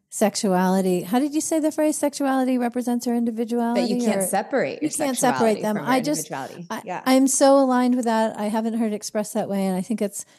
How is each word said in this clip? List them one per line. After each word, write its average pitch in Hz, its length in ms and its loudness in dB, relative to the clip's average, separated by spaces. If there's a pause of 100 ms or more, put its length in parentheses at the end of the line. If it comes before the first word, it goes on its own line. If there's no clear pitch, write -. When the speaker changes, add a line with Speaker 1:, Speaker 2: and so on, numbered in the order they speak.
(100)
Speaker 1:
sexuality, 185 920 2
how 185 160 0
did 285 160 0
you 311 60 0
say 320 180 0
the 302 140 0
phrase? 302 240 0
Sexuality 262 600 0
represents 240 480 -2
our 240 80 0
individuality? 233 680 0
Speaker 2:
That - 100 0
you 247 140 0
can't 202 160 2
Speaker 1:
Or 190 60 0
Speaker 2:
separate 196 560 -2
Speaker 1:
you 302 60 0
Speaker 2:
your - 20 -8
Speaker 1:
can't 277 260 -2
separate - 0 -
Speaker 2:
sexuality 233 460 2
Speaker 1:
them. 214 140 -2
Speaker 2:
from 147 100 -6
your 247 80 2
Speaker 1:
I 262 60 2
just, 294 300 -4
Speaker 2:
individuality. 147 400 -10
Speaker 1:
I, 220 140 -8
Speaker 2:
Yeah. 180 220 -8
Speaker 1:
I'm 262 200 6
so 277 320 6
aligned 247 380 2
with 247 80 -2
that. 220 340 0
I 208 100 -4
haven't 220 260 -2
heard 226 180 -2
it 208 40 -4
expressed 208 380 -6
that 208 140 -2
way. 196 160 -2
And 190 120 0
I 190 40 -2
think 214 220 -4
it's, - 240 -4 (120)